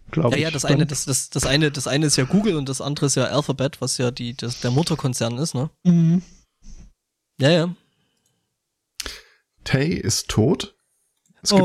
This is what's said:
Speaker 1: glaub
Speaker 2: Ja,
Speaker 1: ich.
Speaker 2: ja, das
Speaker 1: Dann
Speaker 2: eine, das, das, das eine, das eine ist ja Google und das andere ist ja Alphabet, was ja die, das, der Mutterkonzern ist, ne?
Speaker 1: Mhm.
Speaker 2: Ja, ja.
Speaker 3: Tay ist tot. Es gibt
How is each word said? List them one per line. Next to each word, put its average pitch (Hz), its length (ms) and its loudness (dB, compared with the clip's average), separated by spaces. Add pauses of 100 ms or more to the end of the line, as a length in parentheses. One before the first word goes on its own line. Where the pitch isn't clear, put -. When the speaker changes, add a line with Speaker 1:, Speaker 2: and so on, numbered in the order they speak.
(120)
Speaker 1:
glaub 120 180 2
Speaker 2:
Ja, 127 60 0
Speaker 1:
ich. 143 80 2
Speaker 2:
ja, 165 80 -2
das 143 100 -4
Speaker 1:
Dann 147 120 2
Speaker 2:
eine, 143 120 2
das, 139 180 -4
das, - 260 -2
das - 160 -2
eine, 143 260 2
das 143 160 -6
eine 143 180 2
ist 143 80 2
ja 131 120 2
Google 202 280 2
und 139 140 -4
das 135 120 -6
andere 143 260 -2
ist 139 100 0
ja 131 80 2
Alphabet, 139 560 -2
was - 180 -4
ja 123 140 0
die, 120 240 -8
das, 117 240 -8
der 123 100 -2
Mutterkonzern 127 680 0
ist, 160 180 -4
ne? 131 120 -2 (140)
Speaker 1:
Mhm. 170 400 4 (1160)
Speaker 2:
Ja, 135 100 4
ja. 175 240 2 (1900)
Speaker 3:
Tay 139 240 0
ist - 400 -4
tot. - 460 0 (680)
Es - 80 -4
gibt 190 140 6